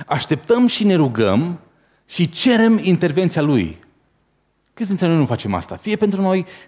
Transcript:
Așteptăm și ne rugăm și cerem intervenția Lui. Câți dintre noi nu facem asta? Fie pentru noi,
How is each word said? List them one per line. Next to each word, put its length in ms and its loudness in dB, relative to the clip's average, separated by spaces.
Așteptăm 600 0
și 180 -2
ne 100 4
rugăm 680 0
și 220 -2
cerem 500 2
intervenția 640 0
Lui. 360 0
Câți 140 -8
dintre 180 -2
noi 100 2
nu 100 2
facem 280 -4
asta? 220 -8
Fie 200 -6
pentru 240 -2
noi, 260 -2